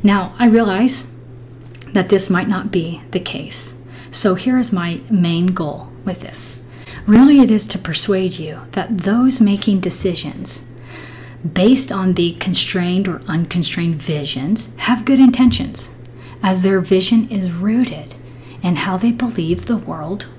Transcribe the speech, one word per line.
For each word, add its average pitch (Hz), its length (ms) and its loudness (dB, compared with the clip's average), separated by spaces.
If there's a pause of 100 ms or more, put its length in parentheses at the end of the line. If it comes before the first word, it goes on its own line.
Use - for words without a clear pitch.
Now, 202 360 0
I 247 80 4
realize 220 600 2 (840)
that 185 180 0
this 196 180 2
might 185 200 0
not 190 220 -4
be 165 300 -4 (120)
the 180 80 -4
case. - 640 -8 (280)
So 190 240 0
here 254 240 0
is 240 120 0
my 170 380 -4
main 175 400 2
goal 156 400 -4 (160)
with 185 160 -6
this. - 460 -10 (400)
Really, 269 340 8
it 220 100 6
is 214 180 2
to 180 100 -6
persuade 185 600 -2
you 156 220 -10 (120)
that 196 260 -4
those 240 420 2
making 202 400 4
decisions - 840 -4 (880)
based 226 360 4
on 185 240 0
the 175 180 0
constrained 180 760 -2
or 165 180 -6
unconstrained 165 760 -2
visions 147 760 -4
have - 300 -2
good 269 140 4
intentions, - 760 4 (460)
as 190 200 0
their 190 180 4
vision 190 500 2
is 190 220 -4
rooted 208 640 -2 (480)
in 175 140 0
how 185 220 -4
they 233 140 0
believe 190 520 -4
the 233 120 -2
world 165 500 -8 (120)